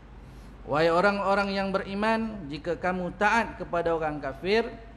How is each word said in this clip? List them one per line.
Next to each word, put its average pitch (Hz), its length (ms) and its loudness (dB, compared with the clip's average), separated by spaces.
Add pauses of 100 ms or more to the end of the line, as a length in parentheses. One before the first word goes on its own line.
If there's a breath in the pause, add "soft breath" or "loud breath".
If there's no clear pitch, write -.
(640 loud breath)
Wahai 160 320 4
orang-orang 196 560 4
yang 196 240 0
beriman, 208 720 -2
jika 156 320 -4
kamu 180 400 -2
taat 214 400 2
kepada 165 320 0
orang 156 320 0
kafir, 185 480 0 (260)